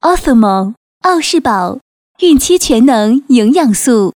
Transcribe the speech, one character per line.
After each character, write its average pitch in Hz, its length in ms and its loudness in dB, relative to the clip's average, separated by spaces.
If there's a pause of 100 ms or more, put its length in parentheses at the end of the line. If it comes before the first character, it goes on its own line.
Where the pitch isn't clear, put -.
Osmo 220 720 0 (300)
奥 359 180 0
氏 320 180 -2
宝 202 400 -4 (400)
孕 330 180 2
期 359 220 0
全 240 260 0
能 240 440 0
营 240 240 2
养 302 200 0
素。 202 440 -2